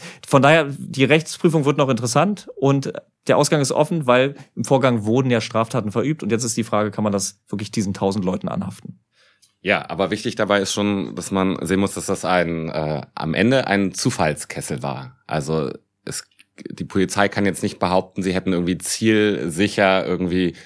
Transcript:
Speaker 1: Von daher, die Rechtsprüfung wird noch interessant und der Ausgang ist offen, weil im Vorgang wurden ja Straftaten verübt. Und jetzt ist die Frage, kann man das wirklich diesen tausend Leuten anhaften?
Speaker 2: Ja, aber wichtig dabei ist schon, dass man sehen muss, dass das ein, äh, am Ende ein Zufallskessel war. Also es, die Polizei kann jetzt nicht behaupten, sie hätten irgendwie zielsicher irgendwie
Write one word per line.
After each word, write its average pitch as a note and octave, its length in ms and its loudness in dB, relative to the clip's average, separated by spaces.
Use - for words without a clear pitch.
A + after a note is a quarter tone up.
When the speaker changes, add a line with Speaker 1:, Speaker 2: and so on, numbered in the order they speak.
Speaker 1:
Von C3+ 160 6
daher, D3+ 240 6
die - 280 0
Rechtsprüfung D#3 600 2
wird C#3+ 140 2
noch C3+ 100 2
interessant C3+ 640 0
und C#3 380 2
der - 140 4
Ausgang D3 220 2
ist B2+ 100 0
offen, D3+ 340 0
weil B2+ 300 4
im B2 80 -4
Vorgang A#2+ 420 2
wurden B2 260 2
ja A#2 100 2
Straftaten A2 500 -2
verübt. C#3 300 -2
Und G#2 100 -4
jetzt A#2 120 0
ist A2+ 120 -4
die A#2 80 0
Frage, G#2+ 280 -2
kann G#2+ 120 -4
man G#2+ 80 0
das - 380 -4
wirklich G#2 220 -6
diesen G2+ 240 -2
tausend G2 280 -2
Leuten F#2 240 -4
anhaften? - 520 -8
Speaker 2:
Ja, - 300 0
aber F2 220 -2
wichtig G#2+ 240 -4
dabei G2+ 260 2
ist G2 100 -2
schon, G2 440 -2
dass - 160 -8
man F#2+ 340 0
sehen F#2+ 140 2
muss, G2 160 0
dass - 100 -6
das F#2+ 180 -4
ein, E2 460 0
äh, D2+ 320 -2
am - 180 -2
Ende B2 340 2
ein G2 260 0
Zufallskessel D#2 880 -2
war. C2+ 420 -10
Also D#2 460 -4
es, - 180 -8
die - 140 -10
Polizei G2 440 0
kann G2+ 160 -2
jetzt F#2+ 160 -2
nicht G#2 160 -4
behaupten, F#2 460 -2
sie F2+ 100 0
hätten F#2 180 -2
irgendwie F2 280 0
zielsicher G2 1300 2
irgendwie F2+ 480 0